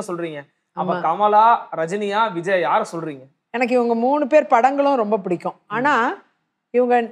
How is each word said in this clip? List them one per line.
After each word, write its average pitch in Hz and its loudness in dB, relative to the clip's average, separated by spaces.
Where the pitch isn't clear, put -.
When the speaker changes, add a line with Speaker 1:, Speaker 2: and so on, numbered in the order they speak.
Speaker 1:
சொல்றீங்க. 170 -8
அப்ப 185 -4
Speaker 2:
ஆமா. 180 -2
Speaker 1:
கமலா, 208 4
ரஜினியா, 202 -2
விஜய், 175 -2
யாரை 175 0
சொல்றீங்க? 156 -10
Speaker 2:
எனக்கு 240 -2
இவங்க 233 2
மூணு 269 0
பேர் 302 4
படங்களும் 277 2
ரொம்ப 214 -2
பிடிக்கும். 180 -6
Speaker 1:
ம். - -18
Speaker 2:
ஆனா, 262 0
இவங்க 240 2